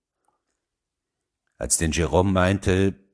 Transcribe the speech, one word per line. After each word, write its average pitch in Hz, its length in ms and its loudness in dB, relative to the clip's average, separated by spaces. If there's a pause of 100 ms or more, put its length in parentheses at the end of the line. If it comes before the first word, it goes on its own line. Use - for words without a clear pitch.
(1600)
Als - 220 -4
den 80 140 -2
Jerome 85 400 0
meinte, 95 640 0 (180)